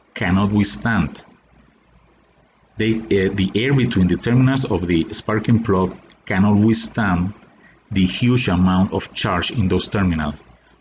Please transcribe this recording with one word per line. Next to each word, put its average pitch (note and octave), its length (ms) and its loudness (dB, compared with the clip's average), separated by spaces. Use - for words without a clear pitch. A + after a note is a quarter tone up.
cannot G2 380 0
withstand. G#2 680 -2
They, A2 200 0
uh, F#2+ 360 0
the F#2+ 220 -2
air B2+ 200 0
between G2 340 2
the F2 80 0
terminals C3 480 2
of F2+ 220 -2
the E2+ 260 0
sparking A2 500 0
plug F#2 340 0
cannot G#2 320 2
withstand G#2 800 0
the F#2+ 160 2
huge B2 420 0
amount F#2 460 2
of - 200 -6
charge F2+ 360 -2
in G2 180 -2
those F2+ 200 0
terminals, D#2+ 540 -2